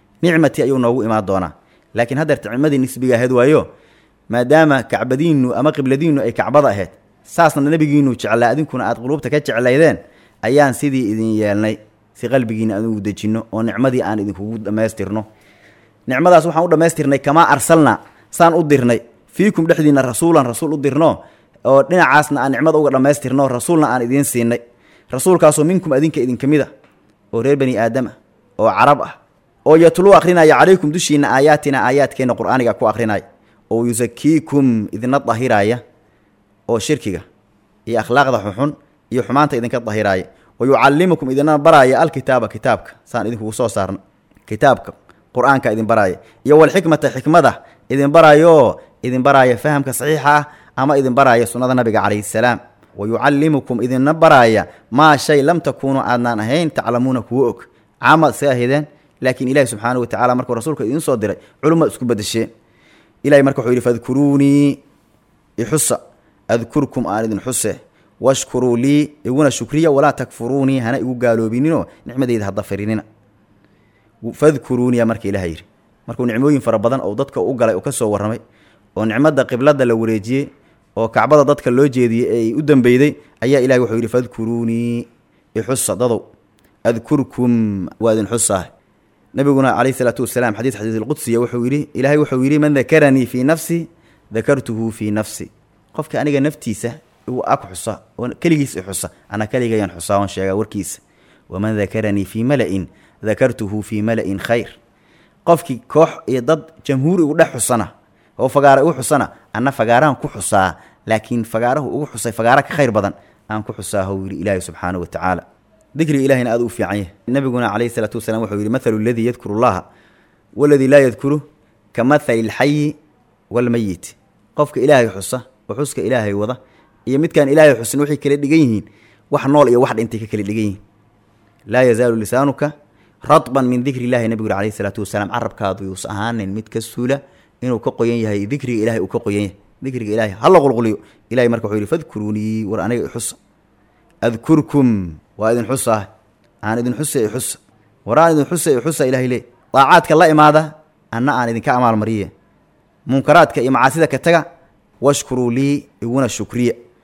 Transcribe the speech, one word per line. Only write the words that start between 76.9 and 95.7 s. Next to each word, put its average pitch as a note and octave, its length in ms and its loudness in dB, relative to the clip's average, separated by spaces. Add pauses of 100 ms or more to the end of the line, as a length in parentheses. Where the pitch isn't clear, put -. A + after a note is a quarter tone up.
oo G2+ 140 -6
dadka C3+ 260 -6
u G2+ 120 -2
galay, A2+ 220 0
oo F2+ 60 -6
ka C#3+ 100 -6
soo A2+ 180 -4
warramay, G#2 300 -4 (560)
oo G#2 100 -2
nicmadda C3+ 400 0
qibladda C3+ 400 0
la A#2 100 2
wareejiyey, A2+ 540 -4 (480)
oo A2 120 -2
Kacbada C3+ 360 4
dadka C#3 240 0
loo C3 180 4
jeediyey A#2+ 380 0
ee A2+ 140 0
ay A2+ 140 -2
u B2 80 -4
dambeyday, C#3 540 4 (260)
ayaa C3 200 2
Ilaahay B2+ 200 2
wuxuu A2 140 -2
yidhi, A#2 120 -4
"Fadkuruunii", A#2 1000 -4 (480)
"ixusa", A2+ 400 -4
dadow, A#2 240 0 (640)
"adkurkum", A#2 1000 -2 (140)
waa A2+ 140 0
idin A2 120 0
xusaa. G2 400 -4 (680)
Nabiguna, C3+ 440 2
alayhi B2+ 200 0
salaatu B2 260 -2
wasalaam, A#2 320 -4
xadiis, A#2+ 220 -4
xadiisul A2 280 -6
qudsiya A#2+ 360 -2
wuxuu A#2+ 240 -4
yidhi, C#3+ 160 -2 (120)
Ilaahay C#3 240 -2
wuxuu C#3 260 0
yidhi, D3 160 2
"Man D3 140 2
dhakaranii C3+ 520 4
fii B2+ 180 -6
nafsi, E3 440 -2 (440)
dhakartuhu A2+ 600 -4
fii G#2+ 200 -6
nafsi." - 400 -8 (440)